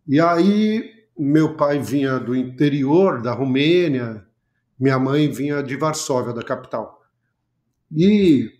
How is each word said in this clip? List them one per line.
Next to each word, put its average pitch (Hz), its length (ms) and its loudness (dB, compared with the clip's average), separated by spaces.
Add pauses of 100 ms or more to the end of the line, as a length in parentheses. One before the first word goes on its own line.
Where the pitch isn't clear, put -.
E 143 140 2
aí, 202 680 2 (280)
meu 156 380 2
pai 143 220 0
vinha 131 400 -2
do 117 180 -4
interior 139 840 0
da 120 100 -4
Romênia, 131 880 0 (560)
minha 135 200 2
mãe 139 340 0
vinha 143 300 -4
de 135 140 -6
Varsóvia, 139 580 -4
da 117 80 -10
capital. - 580 -10 (880)
E 165 680 4